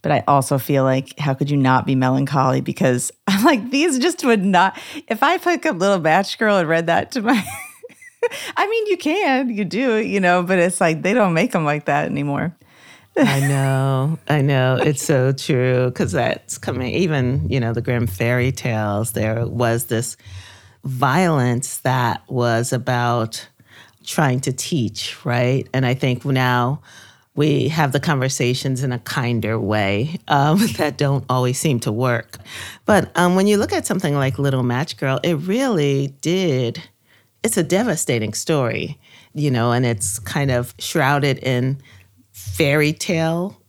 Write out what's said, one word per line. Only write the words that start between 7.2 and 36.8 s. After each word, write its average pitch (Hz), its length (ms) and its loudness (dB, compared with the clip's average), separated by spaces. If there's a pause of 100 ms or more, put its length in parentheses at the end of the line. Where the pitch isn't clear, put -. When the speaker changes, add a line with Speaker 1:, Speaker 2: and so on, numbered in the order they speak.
Speaker 1:
my, 226 220 2 (540)
<laughs> - 580 -8
I 392 100 0
mean, 440 200 -2
you 381 100 2
can, 285 540 0
you 208 140 -2
do, 220 320 0
you 202 220 0
know, 180 240 4
but 185 160 2
it's 180 220 2
like, 160 220 2
they 190 100 0
don't 202 220 4
make 180 200 0
'em 165 100 2
like 151 200 -2
that 147 220 0
anymore. 143 500 -4 (300)
<laughs> - 300 -14
Speaker 2:
I 147 240 2
know, 135 880 2
I 147 140 2
know. 131 420 2
It's 151 220 0
so 135 260 2
true, 127 640 0
'cause 143 200 -4
that's - 460 -4
coming, 127 360 -6
even, 147 540 0
you 135 120 0
know, 117 140 -2
the 120 80 -2
Grimm 120 260 0
fairy 123 420 0
tales, 110 640 -2
there 110 340 -2
was 117 380 0
this 117 320 -4 (680)
violence 135 960 0
that 127 500 0
was 120 440 0
about 120 720 -2 (580)
trying 131 340 0
to 131 140 -4
teach, - 720 -6
right? 123 480 0
And 131 140 0
I 123 80 2
think 131 320 -2
now 127 560 0 (540)
we 147 320 0
have 156 240 0
the 143 80 0
conversations 135 840 -2
in 127 100 -2
a 120 60 -4
kinder 113 600 -2
way, 107 600 0 (100)
um, 147 380 4
<laughs> 120 100 -4
that 147 220 -2
don't 139 320 0
always 127 280 0
seem 120 220 0
to 110 120 -4
work. 120 440 -2 (480)
But, 208 320 4
um, 180 180 4
when 190 120 4
you 208 100 4
look 240 160 0
at 359 140 -2
something 165 280 0
like 135 240 0
Little 135 240 0
Match 123 360 -2
Girl, 135 240 -2
it 170 120 0
really 156 760 0 (120)
did, 151 640 -2 (600)